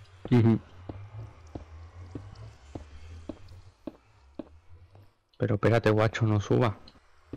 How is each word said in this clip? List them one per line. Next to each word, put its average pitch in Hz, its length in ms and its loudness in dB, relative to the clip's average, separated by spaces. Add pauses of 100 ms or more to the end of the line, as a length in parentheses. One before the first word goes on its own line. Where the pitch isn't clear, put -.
(300)
Ujú. 113 280 6 (4000)
Pero 107 180 -2
espérate, 110 340 2
guacho, 110 360 2
no 107 140 2
suba. 120 380 0 (580)